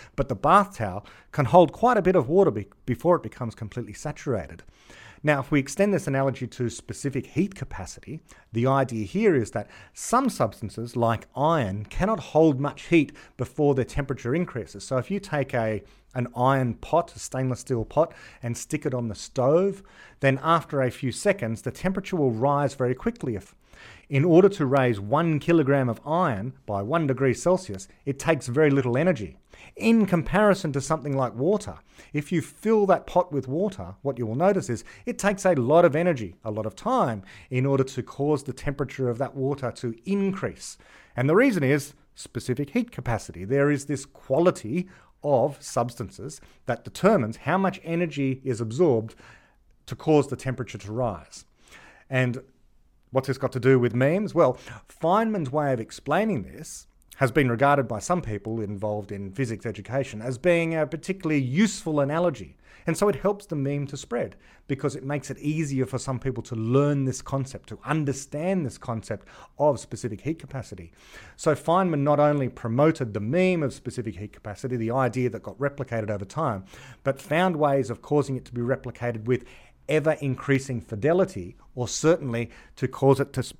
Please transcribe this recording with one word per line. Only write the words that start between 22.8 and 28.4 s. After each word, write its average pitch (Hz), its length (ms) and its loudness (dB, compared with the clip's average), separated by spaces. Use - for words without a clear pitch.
quickly. 156 400 -4
If, - 220 -12
in 139 160 2
order 180 240 8
to 165 180 0
raise 123 340 2
one 147 380 2
kilogram 139 500 2
of 113 180 -4
iron 139 460 -2
by 101 180 -2
one 156 260 0
degree 127 260 2
Celsius, 170 540 -2
it 135 140 -4
takes 160 280 0